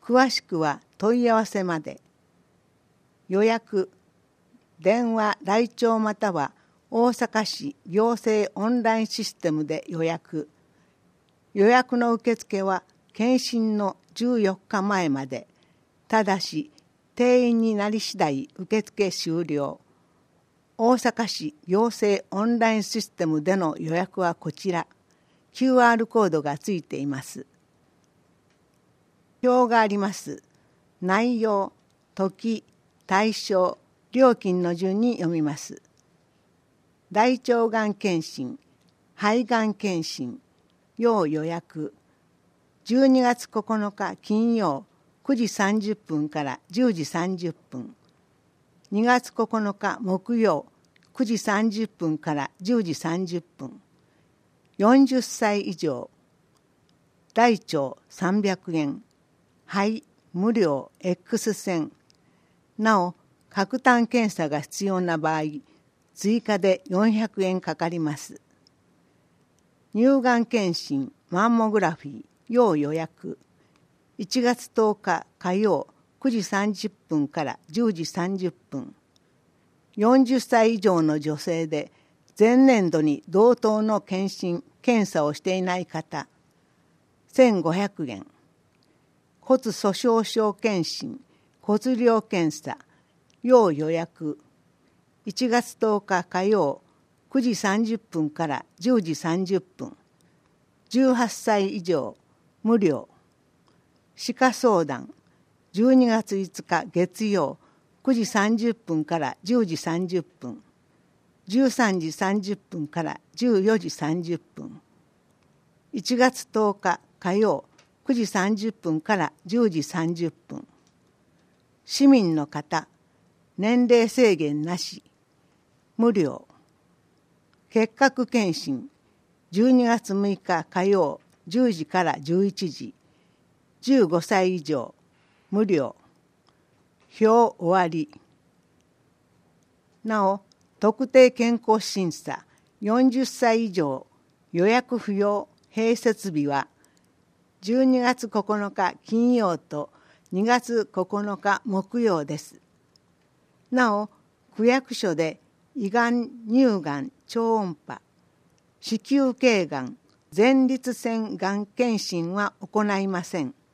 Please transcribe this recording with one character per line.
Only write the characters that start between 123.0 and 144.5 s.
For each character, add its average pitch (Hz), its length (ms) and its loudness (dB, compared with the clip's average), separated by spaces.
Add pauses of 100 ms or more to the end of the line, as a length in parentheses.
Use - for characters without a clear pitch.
年 240 300 2
齢 233 220 4
制 220 280 4
限 147 260 -2
な 170 140 -4
し、 - 260 -10 (920)
無 233 160 2
料。 160 340 -2 (1200)
結 220 240 2
核 262 320 2
検 208 260 0
診、 139 360 -6 (600)
十 220 200 2
二 247 140 6
月 233 280 -2
六 202 240 -2
日 170 280 -4
火 185 200 -4
曜、 185 360 2 (260)
十 233 260 2
時 156 140 -6
か 185 160 0
ら 160 180 -2
十 170 240 0
一 196 260 -4
時、 123 240 -16 (840)
十 247 260 4
五 165 140 2
歳 185 340 0
以 175 80 -6
上、 139 320 -6 (560)
無 208 140 2
料。 156 320 0 (1200)
表 220 380 6
終 170 100 -4
わ 180 200 2
り。 160 220 -6 (1900)
な 214 220 0
お、 196 160 0 (360)
特 220 300 0
定 254 220 8
健 233 360 -2
康 220 140 2
診 185 320 -4
査、 - 340 -12 (340)
四 240 300 2
十 254 140 0
歳 233 400 0
以 208 80 -6
上、 147 340 -2 (460)